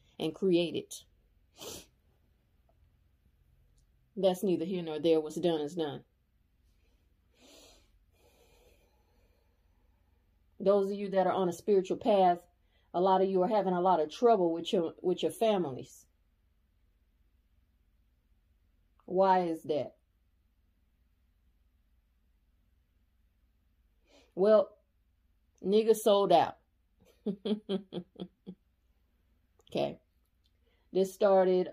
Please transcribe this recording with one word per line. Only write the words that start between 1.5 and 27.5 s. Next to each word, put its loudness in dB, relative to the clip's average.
That's 0
neither -2
here -6
nor -8
there. 2
What's -12
done -2
is -8
done. -6
Those 2
of -6
you -8
that 2
are 2
on -2
a -2
spiritual 0
path, 2
a -4
lot 2
of 2
you 0
are 2
having 0
a 0
lot 4
of -2
trouble 2
with -6
your, -2
with -2
your -2
families. -4
Why 2
is -4
that? -4
Well, 4
niggas 2
sold 2
out. 2
<laughs> -6